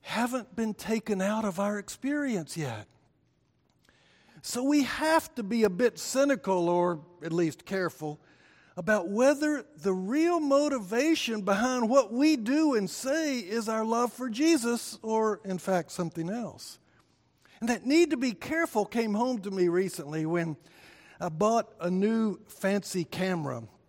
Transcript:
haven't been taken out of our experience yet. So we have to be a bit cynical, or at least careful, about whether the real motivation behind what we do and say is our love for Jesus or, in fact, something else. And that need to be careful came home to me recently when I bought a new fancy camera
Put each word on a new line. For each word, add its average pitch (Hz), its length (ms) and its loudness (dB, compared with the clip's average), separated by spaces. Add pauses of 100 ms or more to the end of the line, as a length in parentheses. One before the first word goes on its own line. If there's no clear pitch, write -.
haven't 233 540 -4
been 220 180 -2
taken 208 480 -2
out 214 240 0
of 185 140 -4
our 208 180 0
experience 247 800 -4
yet. 117 300 -6 (1500)
So 240 220 -6
we 285 200 4
have 311 520 2
to 233 80 -6
be 220 200 2
a 208 60 6
bit 202 300 0
cynical, 196 720 2
or 175 320 2 (220)
at 165 80 -6
least 165 340 0
careful, 160 540 -6 (560)
about 180 340 0
whether 277 560 2 (160)
the 190 100 0
real 285 480 0
motivation 277 1000 0
behind 220 480 0
what 233 240 4
we 294 240 4
do 277 380 2
and 196 120 0
say 277 520 -2
is 208 280 -4
our 220 160 -2
love 233 300 0
for 254 160 -8
Jesus 233 720 0
or, 220 420 0
in 185 140 -4
fact, 175 340 0
something 165 380 -6
else. 214 480 -10 (840)
And 226 100 -4
that 240 180 -2
need 302 240 6
to 302 60 0
be 247 160 0
careful 311 520 -2
came 226 300 0
home 240 240 0
to 190 100 -8
me 185 180 2
recently 160 600 -2
when 165 280 0 (640)
I 175 100 -4
bought 208 520 0
a 175 80 -2
new 208 560 0
fancy 190 580 -2
camera 151 600 -4 (260)